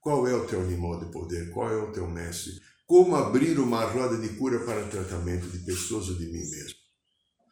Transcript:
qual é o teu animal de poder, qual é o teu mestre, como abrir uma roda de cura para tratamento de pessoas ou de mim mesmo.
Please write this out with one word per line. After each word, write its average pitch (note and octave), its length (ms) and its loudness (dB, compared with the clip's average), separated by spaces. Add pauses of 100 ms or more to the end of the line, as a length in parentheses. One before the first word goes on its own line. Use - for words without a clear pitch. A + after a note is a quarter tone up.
qual C#3 260 2
é B2+ 80 2
o A2+ 120 0
teu F#2 160 -2
animal F2 360 -2
de F2 140 -10
poder, E2+ 380 -8
qual A2+ 200 -4
é G#2+ 60 0
o G#2 160 -4
teu F2+ 160 -6
mestre, E2+ 500 -8 (280)
como F3+ 280 10
abrir C#3 440 4
uma A#2 260 2
roda A#2+ 320 0
de A2 140 -4
cura A#2+ 300 -2
para G#2+ 280 -4
tratamento F2+ 600 -4
de F2+ 100 -8
pessoas F#2 500 -4
ou F#2 60 -2
de E2+ 100 -4
mim E2 240 -8
mesmo. D2+ 300 -12 (720)